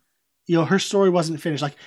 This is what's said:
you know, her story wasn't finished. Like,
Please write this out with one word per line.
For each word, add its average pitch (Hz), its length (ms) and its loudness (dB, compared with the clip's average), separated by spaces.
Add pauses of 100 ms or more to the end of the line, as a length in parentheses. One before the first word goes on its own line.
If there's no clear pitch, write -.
(480)
you 170 100 2
know, 165 80 2
her 185 140 2
story 196 320 2
wasn't 160 280 -2
finished. 147 220 -6
Like, 143 140 -6 (120)